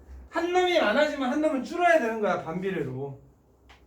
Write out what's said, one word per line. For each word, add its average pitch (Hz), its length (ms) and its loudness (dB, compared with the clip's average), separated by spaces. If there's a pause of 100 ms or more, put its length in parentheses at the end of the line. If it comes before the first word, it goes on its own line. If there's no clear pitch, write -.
(300)
한 339 220 -2
놈이 359 280 4
많아지면 269 500 2
한 302 100 0
놈은 302 220 0
줄어야 339 380 4
되는 226 200 -2
거야, 180 220 0
반비례로. 143 800 -6 (680)